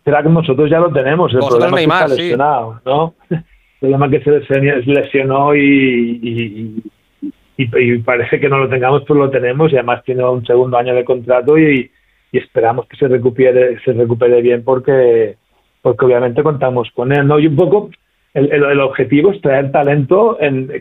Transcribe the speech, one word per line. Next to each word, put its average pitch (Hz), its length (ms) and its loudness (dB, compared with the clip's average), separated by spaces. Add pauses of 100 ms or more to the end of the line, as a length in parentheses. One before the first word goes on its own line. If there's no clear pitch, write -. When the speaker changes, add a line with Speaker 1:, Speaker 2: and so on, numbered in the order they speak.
Speaker 1:
crack 147 240 0
nosotros 160 420 2
ya 165 100 2
lo 175 120 2
tenemos. 143 420 0
El 127 60 2
Speaker 2:
Vosotros 127 200 2 (100)
Speaker 1:
problema 185 80 0
Speaker 2:
Neymar, 165 260 2
Speaker 1:
es 156 40 0
que 139 60 -2
está - 20 0
Speaker 2:
sí. 120 140 -2
Speaker 1:
lesionado, 127 560 -2
¿no? 156 280 -2 (160)
<laughs> - 0 -
El - 600 -8
problema 139 160 0
es 135 60 -2
que 147 120 0
se 147 80 0
lesionó, 139 440 0 (100)
lesionó 139 680 0
y, 131 680 0
y, 113 580 -8 (400)
y, - 440 -10
y, 120 280 0
y 120 40 -2
parece 120 420 -2
que 135 80 0
no 139 120 0
lo 131 100 -2
tengamos, 131 360 0
pues 147 140 2
lo 139 100 2
tenemos, 135 440 0
y - 20 4
además 120 300 -2
tiene 127 180 -4
un 127 220 -2
segundo 123 320 2
año 123 180 -2
de 123 80 0
contrato 123 540 0
y, 143 340 2 (400)
y 127 60 -2
esperamos 120 500 -2
que - 80 -20
se 143 140 0
recupere, 123 720 2
se 131 80 -2
recupere 120 500 2
bien 120 220 0
porque, 123 720 2 (460)
porque 127 240 0
obviamente 123 380 0
contamos 127 480 -2
con 123 200 -4
él, 143 160 0
¿no? 151 120 2
Y 151 80 0
un 147 100 -2
poco 190 320 0 (440)
el, 143 200 0
el, 147 100 2
el 143 160 0
objetivo 139 520 0
es - 100 -8
traer 139 320 0
talento 151 680 2
en, 131 300 -2 (120)